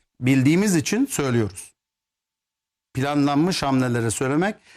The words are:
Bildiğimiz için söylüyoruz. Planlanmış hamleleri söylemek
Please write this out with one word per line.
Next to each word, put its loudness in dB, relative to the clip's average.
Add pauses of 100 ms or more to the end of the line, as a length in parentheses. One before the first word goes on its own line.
(200)
Bildiğimiz 4
için 0
söylüyoruz. -4 (1200)
Planlanmış 0
hamleleri -2
söylemek -2 (200)